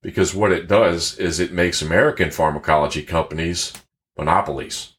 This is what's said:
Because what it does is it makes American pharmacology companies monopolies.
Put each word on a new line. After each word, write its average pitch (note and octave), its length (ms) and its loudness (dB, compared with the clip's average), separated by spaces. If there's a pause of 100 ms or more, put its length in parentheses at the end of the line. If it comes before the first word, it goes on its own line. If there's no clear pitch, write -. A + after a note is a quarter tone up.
Because F#2+ 320 0
what G2+ 180 2
it F2 160 -2
does F#2 500 2
is F2 220 -2
it E2+ 100 0
makes F2 320 0
American F2+ 480 2
pharmacology D2+ 720 0
companies E2 680 -4 (440)
monopolies. D2+ 840 -2